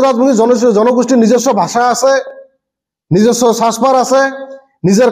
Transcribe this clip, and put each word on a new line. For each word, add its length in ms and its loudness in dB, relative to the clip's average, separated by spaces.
ৰাজবংশী 360 0
জন-, 380 2
জনগোষ্ঠীৰ 460 0
নিজস্ব 240 0
ভাষা 220 -2
আছে, 200 0
নিজস্ব 320 0
সাজপাৰ 420 0
আছে, 200 0
নিজৰ 280 2